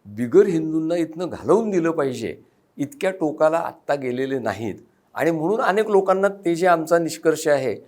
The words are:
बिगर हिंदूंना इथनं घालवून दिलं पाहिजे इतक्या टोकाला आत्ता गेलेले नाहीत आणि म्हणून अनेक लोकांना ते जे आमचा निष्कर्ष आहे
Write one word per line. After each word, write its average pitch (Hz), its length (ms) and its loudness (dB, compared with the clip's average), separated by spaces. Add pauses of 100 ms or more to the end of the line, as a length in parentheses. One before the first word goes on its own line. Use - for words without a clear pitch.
बिगर 120 400 4
हिंदूंना 160 500 -2
इथनं 170 340 -4
घालवून 214 400 2
दिलं 170 220 0
पाहिजे 123 460 -4 (400)
इतक्या 143 340 -4
टोकाला 156 460 0
आत्ता - 380 -4
गेलेले 135 440 -4
नाहीत 107 360 -4 (380)
आणि 139 180 0
म्हणून 165 280 -2
अनेक 214 280 0
लोकांना 190 400 2
ते 196 280 -2
जे 175 120 0
आमचा 165 300 2
निष्कर्ष 160 500 0
आहे 131 280 0 (120)